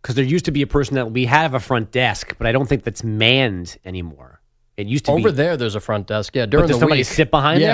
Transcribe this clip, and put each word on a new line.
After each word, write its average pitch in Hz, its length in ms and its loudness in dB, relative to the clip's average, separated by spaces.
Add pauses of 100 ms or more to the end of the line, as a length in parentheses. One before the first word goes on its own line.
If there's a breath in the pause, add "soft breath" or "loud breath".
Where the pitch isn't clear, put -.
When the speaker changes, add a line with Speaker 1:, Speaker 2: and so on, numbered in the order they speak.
Speaker 1:
'cause 120 120 -4
there 135 100 2
used 151 200 0
to 160 60 -2
be 143 100 0
a 135 60 -2
person 143 280 -2
that 120 160 -4
we 123 140 -2
have 147 280 2
a 120 60 -2
front 113 320 -2
desk, 123 460 -2
but 117 100 -2
I 113 60 2
don't 131 160 0
think 131 140 0
that's - 200 -8
manned 113 800 0
anymore. 82 560 -12 (380)
It 101 100 -8
used 135 180 -2
to 143 60 2
Speaker 2:
Over 175 180 2
Speaker 1:
be. 151 60 0
Speaker 2:
there, 156 220 2
there's 113 180 -4
a 104 60 -6
front 104 260 -4
desk. 107 280 -4
Yeah, 127 80 0
Speaker 1:
But 107 80 -4
Speaker 2:
during 151 160 6
Speaker 1:
does - 100 2
Speaker 2:
the - 20 0
Speaker 1:
somebody 151 220 4
Speaker 2:
week. 123 60 -2
Speaker 1:
sit 151 220 2
behind 151 320 4
Speaker 2:
Yeah, 160 120 4